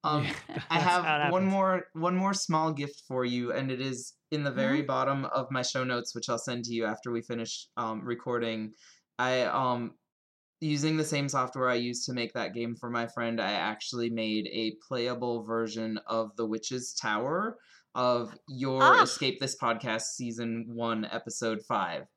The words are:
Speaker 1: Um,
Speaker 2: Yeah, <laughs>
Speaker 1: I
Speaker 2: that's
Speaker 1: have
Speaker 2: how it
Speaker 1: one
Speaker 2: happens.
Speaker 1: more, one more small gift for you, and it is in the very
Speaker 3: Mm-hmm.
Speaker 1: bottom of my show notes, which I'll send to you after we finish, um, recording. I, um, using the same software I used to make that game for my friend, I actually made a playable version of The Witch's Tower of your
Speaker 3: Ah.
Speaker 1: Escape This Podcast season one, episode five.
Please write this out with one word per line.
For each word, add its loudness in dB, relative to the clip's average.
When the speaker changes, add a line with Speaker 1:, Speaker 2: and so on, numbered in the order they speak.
Speaker 1:
Um, 2
Speaker 2:
Yeah, 0
<laughs> -20
Speaker 1:
I 4
Speaker 2:
that's 2
Speaker 1:
have 4
Speaker 2:
how 4
it 4
Speaker 1:
one 4
Speaker 2:
happens. 4
Speaker 1:
more, 4
one 2
more 2
small 2
gift -8
for 0
you, 0
and -2
it -4
is -6
in 0
the 0
very 2
Speaker 3:
Mm-hmm. -2
Speaker 1:
bottom 0
of -2
my 0
show 0
notes, -4
which -6
I'll 0
send -4
to -4
you 0
after -4
we 0
finish, -6
um, -4
recording. -2
I, 2
um, 0
using 2
the 2
same 0
software 0
I 4
used -2
to -4
make -2
that -4
game -2
for -8
my 0
friend, -2
I 0
actually -2
made 0
a -2
playable -2
version -2
of -2
The 0
Witch's -4
Tower 0
of 2
your 0
Speaker 3:
Ah. 10
Speaker 1:
Escape 0
This -2
Podcast 0
season -4
one, -2
episode -4
five. -2